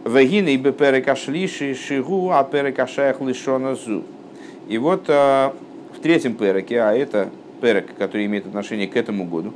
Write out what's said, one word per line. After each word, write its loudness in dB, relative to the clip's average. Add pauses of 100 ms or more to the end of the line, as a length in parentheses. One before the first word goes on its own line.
Вегины 4
бе 2
перек 2
ашлиши -4
шигу -2
а 4
перек -2
ашаях 0
лишона -2
зу. -4 (640)
И -4
вот, 0
э, 4 (440)
в -18
третьем 2
переке, 2
а 4
это 0 (300)
перек, 2
который -2
имеет -4
отношение -4
к -4
этому -2
году -6